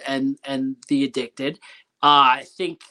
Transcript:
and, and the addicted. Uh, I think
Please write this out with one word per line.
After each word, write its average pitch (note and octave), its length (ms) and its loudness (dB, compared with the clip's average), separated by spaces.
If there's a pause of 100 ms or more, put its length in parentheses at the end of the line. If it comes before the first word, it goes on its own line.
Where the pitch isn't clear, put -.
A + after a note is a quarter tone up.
and, C3+ 380 -4
and C3+ 320 -6 (100)
the C#3 160 -2
addicted. C#3 540 -8 (460)
Uh, C#3+ 360 6
I C3+ 60 -16 (120)
think F3 340 -8